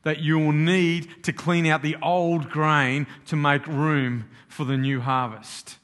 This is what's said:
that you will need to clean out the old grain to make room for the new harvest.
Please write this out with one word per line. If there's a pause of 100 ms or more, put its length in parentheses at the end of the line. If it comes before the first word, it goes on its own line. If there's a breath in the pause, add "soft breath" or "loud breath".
that
you
will
need
to
clean
out
the
old
grain (180 loud breath)
to
make
room (180 loud breath)
for
the
new
harvest.